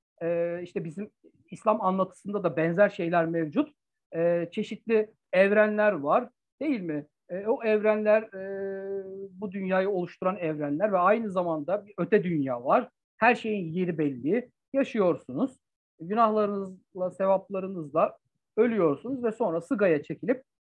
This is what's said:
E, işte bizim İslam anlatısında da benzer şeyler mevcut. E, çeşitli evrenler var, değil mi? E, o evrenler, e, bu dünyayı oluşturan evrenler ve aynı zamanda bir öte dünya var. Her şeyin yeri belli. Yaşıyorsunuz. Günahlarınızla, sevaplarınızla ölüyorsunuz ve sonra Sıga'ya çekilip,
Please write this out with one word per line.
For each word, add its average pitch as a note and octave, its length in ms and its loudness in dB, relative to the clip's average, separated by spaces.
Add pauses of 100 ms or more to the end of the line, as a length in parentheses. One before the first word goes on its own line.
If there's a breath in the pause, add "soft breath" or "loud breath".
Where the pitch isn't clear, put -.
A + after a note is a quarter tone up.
(220)
E, E3+ 420 -2
işte F3 200 -8
bizim F3+ 260 -10 (420)
İslam G#3+ 300 0
anlatısında F#3+ 640 -2
da E3+ 140 0
benzer E3+ 320 4
şeyler E3+ 360 0
mevcut. E3 480 -2 (420)
E, E3+ 360 0
çeşitli G#3+ 600 -2 (180)
evrenler G#3 600 4
var, E3+ 380 0 (320)
değil C4+ 200 -2
mi? D3+ 260 -6 (220)
E, G3 180 -8
o B3 160 0
evrenler, G#3+ 600 4
e, G3 800 -8 (280)
bu F#3 200 -10
dünyayı F#3+ 380 0
oluşturan F#3 480 -2
evrenler D#3 540 -2
ve G3 60 2
aynı G#3 340 4
zamanda F3 540 -2
bir G#3 120 -20
öte F3 260 2
dünya C3+ 400 -2
var. G3+ 260 2 (280)
Her A#3 180 6
şeyin G#3 380 -4
yeri F3+ 240 -2
belli. D3+ 520 -2 (240)
Yaşıyorsunuz. G3 840 0 (400)
Günahlarınızla, G3 1120 -2
sevaplarınızla F#3+ 1080 -2 (400)
ölüyorsunuz A3+ 640 2
ve A3+ 80 0
sonra E3+ 300 -2
Sıga'ya F3+ 420 2
çekilip, - 400 -4 (300)